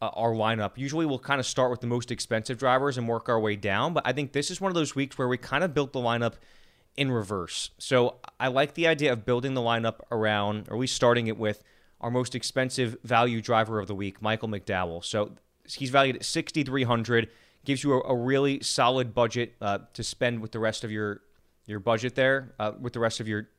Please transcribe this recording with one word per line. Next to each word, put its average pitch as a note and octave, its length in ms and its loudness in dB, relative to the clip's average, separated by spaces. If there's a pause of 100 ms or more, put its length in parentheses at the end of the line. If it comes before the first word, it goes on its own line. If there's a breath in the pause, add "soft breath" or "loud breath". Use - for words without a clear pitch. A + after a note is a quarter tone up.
uh, A2+ 120 -2
our A2+ 180 0
lineup. A2 420 0
Usually C#3 320 -2
we'll C3+ 140 -2
kinda C#3 240 -2
start B2+ 260 2
with A#2+ 120 -6
the B2 40 -6
most A#2+ 240 -2
expensive A#2 480 -4
drivers C3 400 2
and A#2+ 80 -2
work A#2 220 -2
our A#2 100 4
way G#2+ 160 2
down, G#2 400 0
but D3+ 100 0
I B2+ 80 0
think C3+ 200 -4
this C#3+ 180 -2
is F3+ 100 -8
one F#3+ 120 0
of - 20 0
those D#3 220 0
weeks C#3 200 -4
where B2+ 120 0
we B2+ 100 0
kinda D#3+ 300 0
built C#3 240 -2
the C3 80 -4
lineup A#2 340 0 (600 soft breath)
in C#3 140 0
reverse. G2+ 680 -4
So B2 380 2 (220)
I B2+ 80 0
like C3+ 280 2
the E3 120 2
idea D3+ 260 4
of A2+ 120 -4
building B2+ 300 0
the B2+ 60 0
lineup A#2 360 0 (160)
around, G#2+ 560 0
or - 60 -8
at A2+ 60 -2
least B2+ 140 -2
starting A#2+ 320 4
it A2 100 -2
with, G#2+ 280 -2 (360 soft breath)
our A#2+ 100 -4
most B2 260 0
expensive B2+ 640 -2
value A#2 400 2
driver A2 380 2
of F#2+ 80 -6
the G2+ 80 -6
week, G2 260 -8
Michael A2 260 -2
McDowell. F#2 560 -4
So G#2 280 -2 (340)
he's C3 240 -8
valued C3+ 240 4
at - 100 -10
sixty-three C#3 600 -2
hundred, A#2 460 2 (340 soft breath)
gives C3+ 180 -2
you C#3+ 120 2
a, C3 180 2
a B2 40 2
really C3+ 440 2
solid B2+ 520 0
budget, A#2+ 480 0
uh, G2+ 180 0 (160)
to A2+ 100 -8
spend A#2+ 360 -2
with A2 120 -10
the A2+ 80 -4
rest A2 240 0
of A2 80 -6
your, G#2 300 -4 (440)
your G#2 140 -6
budget A#2 340 0
there, C3 460 2
uh, G#2+ 100 -2 (100)
with B2 120 -8
the A#2+ 80 -4
rest A2+ 180 0
of A2+ 80 -8
your, G#2+ 220 -4 (100)